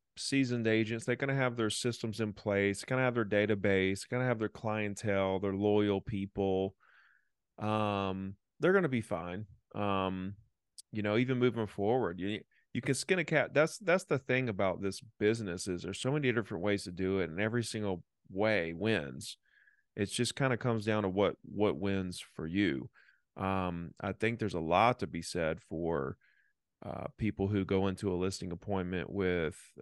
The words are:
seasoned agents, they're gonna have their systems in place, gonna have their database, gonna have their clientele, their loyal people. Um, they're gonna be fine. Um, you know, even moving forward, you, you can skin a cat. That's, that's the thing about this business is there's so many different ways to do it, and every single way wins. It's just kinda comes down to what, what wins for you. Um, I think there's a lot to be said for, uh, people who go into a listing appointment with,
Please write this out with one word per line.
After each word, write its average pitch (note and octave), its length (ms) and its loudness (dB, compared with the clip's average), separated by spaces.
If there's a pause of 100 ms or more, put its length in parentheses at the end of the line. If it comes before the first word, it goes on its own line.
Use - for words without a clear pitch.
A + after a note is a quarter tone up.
(180)
seasoned B2 480 0
agents, A2 400 2
they're B2 100 0
gonna C3+ 200 -2
have B2+ 200 2
their A2+ 140 2
systems A2+ 500 -2
in G#2+ 140 -2
place, G2+ 500 2
gonna C3 200 0
have B2+ 100 2
their A#2+ 120 0
database, G2 840 2
gonna B2+ 160 0
have A#2+ 140 0
their G#2+ 100 0
clientele, G2+ 880 0
their G2 140 0
loyal G#2 480 4
people. G2 720 0 (880)
Um, G2 800 -2 (220)
they're F3 140 4
gonna F#3 160 2
be B2 120 -2
fine. F2+ 440 -6 (300)
Um, F#2+ 580 -2 (600)
you G#2+ 80 -4
know, G#2 140 0
even B2+ 240 2
moving A#2 280 2
forward, G2+ 520 0
you, G2 220 -4 (320)
you A#2+ 80 -4
can C#3 140 -2
skin F#3 240 0
a E3 40 -2
cat. C#3+ 300 0
That's, D#3+ 240 2
that's F#3 260 2
the D3 140 0
thing B2+ 320 0
about F#2+ 320 0
this G2 200 -4 (180)
business G#2 460 0
is F2+ 180 -4
there's F#2+ 180 -8
so C3 100 0
many D3 220 2
different G#2 300 -2
ways G2+ 200 2
to F#2 80 -10
do F#2 280 0
it, E2+ 100 0
and D#2+ 100 -6
every A2 240 0
single G2+ 400 -4 (260)
way F#2+ 440 2
wins. E2 640 -2 (580)
It's G2+ 160 -2
just - 240 -2
kinda B2+ 220 0
comes A2+ 260 -2
down G#2+ 200 2
to F#2+ 60 0
what, F#2 340 2
what G2 340 0
wins F#2+ 420 -2
for - 260 -10
you. E2 440 2 (480)
Um, F#2 540 -2 (100)
I G2+ 100 -4
think A2+ 280 -2
there's G2+ 140 -2
a F2 60 -2
lot F#2+ 400 4
to G2 80 -4
be E2 140 -8
said E2 400 -4
for, E2 560 -4 (680)
uh, - 220 -10 (100)
people G2 300 -2
who G2+ 160 2
go F#2+ 240 2
into F#2+ 240 -2
a F2+ 60 0
listing F#2 340 -4
appointment F2+ 580 -4
with, F2+ 480 0 (240)